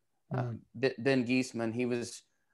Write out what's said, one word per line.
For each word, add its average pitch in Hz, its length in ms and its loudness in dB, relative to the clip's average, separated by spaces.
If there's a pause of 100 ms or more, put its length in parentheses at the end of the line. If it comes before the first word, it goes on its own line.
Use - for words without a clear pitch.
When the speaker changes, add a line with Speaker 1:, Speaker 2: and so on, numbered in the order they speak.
(340)
Speaker 1:
Uh, 127 100 0
Speaker 2:
Mm. 113 160 -6 (200)
Speaker 1:
B-, 127 180 2
Ben 127 280 2
Giesman, 120 460 0
he 123 140 0
was, 120 360 -4 (320)